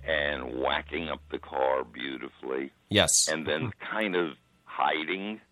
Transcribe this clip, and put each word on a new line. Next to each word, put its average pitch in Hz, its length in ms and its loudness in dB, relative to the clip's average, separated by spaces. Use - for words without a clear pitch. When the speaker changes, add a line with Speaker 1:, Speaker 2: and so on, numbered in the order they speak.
Speaker 1:
and 71 500 0
whacking 76 500 0
up 73 120 -4
the 69 60 -4
car 67 460 2
beautifully. 65 880 -6
Speaker 2:
Yes. 98 380 4
Speaker 1:
And 80 180 0
then 80 260 0
kind 107 240 0
of 87 160 4
hiding. 82 760 -2